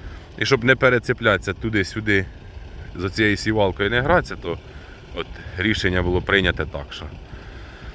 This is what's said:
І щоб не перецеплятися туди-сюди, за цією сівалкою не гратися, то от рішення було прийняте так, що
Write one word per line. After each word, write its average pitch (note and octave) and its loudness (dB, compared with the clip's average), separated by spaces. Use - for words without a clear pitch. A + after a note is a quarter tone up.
І A2 0
щоб A#2 2
не C3 6
перецеплятися A2+ 2
туди-сюди, G#2 0
за F#2+ -2
цією G#2 4
сівалкою G#2 2
не B2 2
гратися, C#3+ 2
то E2+ -6
от E2 -4
рішення F#2 2
було F2+ 2
прийняте F#2 2
так, D2 -8
що - -10